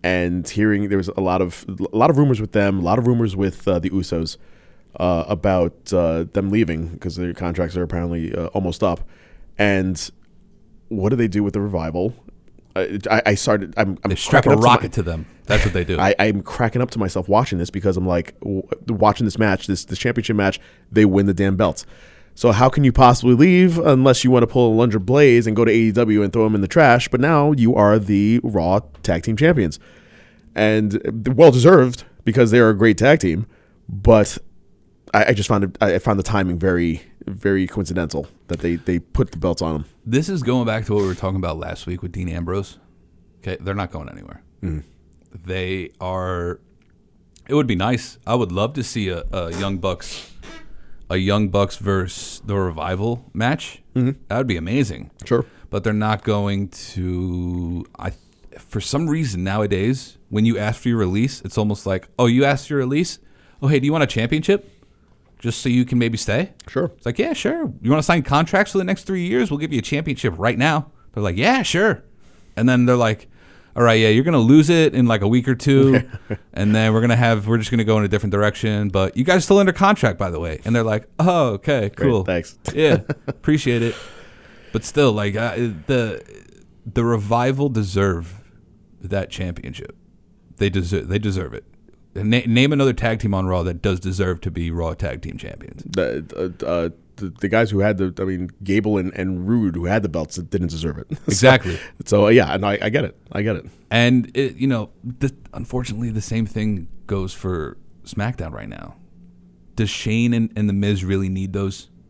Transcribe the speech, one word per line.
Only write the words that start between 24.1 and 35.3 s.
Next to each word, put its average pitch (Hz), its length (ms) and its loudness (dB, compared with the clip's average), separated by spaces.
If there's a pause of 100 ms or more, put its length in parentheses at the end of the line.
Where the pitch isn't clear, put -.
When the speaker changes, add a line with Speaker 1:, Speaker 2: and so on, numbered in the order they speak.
Speaker 1:
you 127 60 4
wanna 120 160 6
pull 120 260 2
a 110 40 2
Lunder 113 240 2
Blaze 120 480 6
and 107 80 0
go 117 100 4
to 113 60 4
A 107 40 4
E 113 160 4
W 107 300 2
and 98 100 0
throw 113 140 2
him 107 80 2
in 101 80 2
the 95 60 0
trash? 127 400 4
But 120 120 0
now 147 320 4
you 120 220 4
are 104 240 6
the 104 460 2
Raw 98 380 0 (200)
Tag 85 220 -2
Team 110 120 -2
Champions. 127 440 2 (760)
And 107 800 0
well-deserved 127 680 8 (200)
because 113 280 4
they 120 80 8
are 113 100 8
a 104 80 2
great 104 200 6
tag 143 220 6
team. 90 280 -2 (420)
But 107 480 4 (800)
I, 104 140 4
I 123 40 4